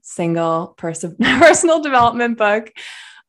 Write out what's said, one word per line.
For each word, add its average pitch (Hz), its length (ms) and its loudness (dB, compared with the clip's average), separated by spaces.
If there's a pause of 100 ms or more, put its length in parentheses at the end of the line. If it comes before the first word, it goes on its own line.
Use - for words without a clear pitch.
single 165 760 -4
pers-, 165 340 -10
<laughs> - 80 -20
personal 320 640 4
development 240 560 0
book 214 340 -2 (580)